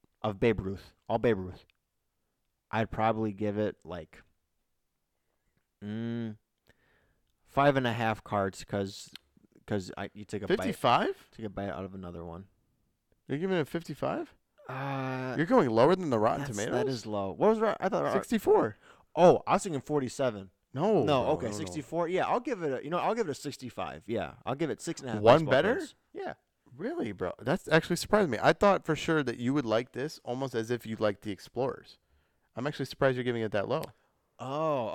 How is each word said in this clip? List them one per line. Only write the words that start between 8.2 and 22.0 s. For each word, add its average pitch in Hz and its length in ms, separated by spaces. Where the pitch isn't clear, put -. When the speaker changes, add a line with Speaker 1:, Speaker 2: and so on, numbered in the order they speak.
Speaker 1:
cards 98 400
'cause, 98 460
'cause 98 300
I, 101 160
you 104 120
take 107 180
a - 40
bite. 185 100
Speaker 2:
Fifty-five? 185 800
Speaker 1:
Take - 100
a - 40
bite 101 200
out 82 160
of 92 80
another 87 300
one. 87 220
Speaker 2:
You're 135 120
giving 190 180
it 160 40
a 127 40
fifty-five? 170 680
Speaker 1:
Uh, 131 680
Speaker 2:
You're 160 80
going 190 240
lower 127 260
than 180 140
the 113 100
Rotten 127 260
Speaker 1:
that's, 131 120
Speaker 2:
Tomatoes? 110 160
Speaker 1:
that 120 140
is 117 180
low. 101 260
What 170 180
was 226 100
Rot-, 214 200
I 190 100
thought 170 140
Rot- 127 100
Speaker 2:
Sixty-four. 214 640
Speaker 1:
Oh, 165 300
I 127 80
was 196 100
thinking 151 180
forty-seven. 123 680
Speaker 2:
No, 170 300
Speaker 1:
No, - 0
Speaker 2:
no, 135 300
Speaker 1:
okay, 151 140
Speaker 2:
no, 104 40
no. - 60
Speaker 1:
sixty-four. 165 500